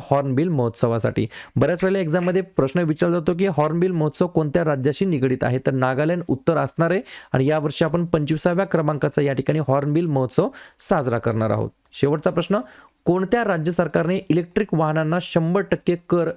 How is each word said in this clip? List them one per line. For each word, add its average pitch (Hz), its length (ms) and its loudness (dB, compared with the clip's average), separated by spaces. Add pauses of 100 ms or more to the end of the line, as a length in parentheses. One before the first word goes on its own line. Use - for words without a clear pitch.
(100)
हॉर्नबिल 139 380 2
महोत्सवासाठी. 117 800 0 (300)
बऱ्याच 165 280 2
वेळेला 190 140 2
एक्झाममध्ये 180 440 0
प्रश्न 151 360 0
विचारला 170 400 0
जातो 170 160 0
की 190 120 0
हॉर्नबिल 170 460 0
महोत्सव 156 340 0
कोणत्या 160 380 0
राज्याशी 147 400 0
निगडीत 131 400 0
आहे, 123 140 0
तर 139 120 -2
नागालँड 135 580 0
उत्तर - 280 0
असणार 156 340 0
आहे 190 100 0 (320)
आणि 131 140 2
यावर्षी 151 380 2
आपण 170 200 0
पंचवीसाव्या 170 640 0
क्रमांकाचा 151 560 0
या 139 100 0
ठिकाणी 135 260 0 (100)
हॉर्नबिल 147 380 2
महोत्सव 147 420 0 (300)
साजरा 127 400 0
करणार 110 320 0
आहोत. 110 200 -2 (220)
शेवटचा 147 380 0
प्रश्न, 180 280 0 (460)
कोणत्या 185 400 2
राज्य 170 280 0
सरकारने 170 560 -2
इलेक्ट्रिक 175 460 -2
वाहनांना 156 460 0
शंभर 170 400 0
टक्के 175 360 -2
कर 170 400 -2